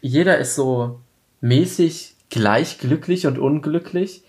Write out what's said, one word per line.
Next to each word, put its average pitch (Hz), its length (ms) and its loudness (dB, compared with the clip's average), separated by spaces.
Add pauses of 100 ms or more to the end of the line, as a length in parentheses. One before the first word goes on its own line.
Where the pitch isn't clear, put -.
jeder 160 380 2
ist - 180 -4
so 123 440 -2 (400)
mäßig 160 720 0 (160)
gleich 107 480 0
glücklich 160 480 -2
und 135 120 -2
unglücklich, 151 920 -4